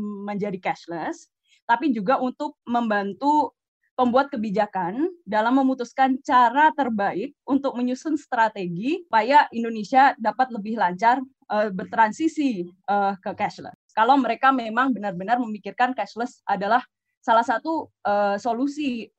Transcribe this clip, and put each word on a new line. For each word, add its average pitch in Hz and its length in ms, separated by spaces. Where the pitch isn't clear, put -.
menjadi 208 360
cashless, 170 680
tapi 240 240
juga 226 320
untuk 294 320
membantu 233 840
pembuat 254 340
kebijakan 208 800
dalam 220 320
memutuskan 262 640
cara 254 480
terbaik 220 720
untuk 269 320
menyusun 254 400
strategi 220 880
supaya 240 480
Indonesia 233 640
dapat 233 400
lebih 220 240
lancar, 196 400
eh, 214 160
bertransisi, 220 960
eh, 196 560
ke 196 160
cashless. 180 400
Kalau 233 240
mereka 262 400
memang 233 400
benar-benar 202 480
memikirkan 214 480
cashless 226 560
adalah 202 320
salah 233 240
satu, 262 480
eh, 202 320
solusi 254 800